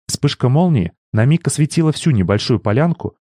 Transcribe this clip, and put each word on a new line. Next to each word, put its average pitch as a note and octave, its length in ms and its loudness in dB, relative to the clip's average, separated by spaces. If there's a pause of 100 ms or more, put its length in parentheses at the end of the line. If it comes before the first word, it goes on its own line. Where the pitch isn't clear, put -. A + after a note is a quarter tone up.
Вспышка - 420 -2
молнии C#3+ 440 0 (200)
на G#2+ 120 2
миг D#3 220 2
осветила D3+ 460 0
всю - 180 -2
небольшую G2+ 500 0
полянку, C#3+ 560 -2 (140)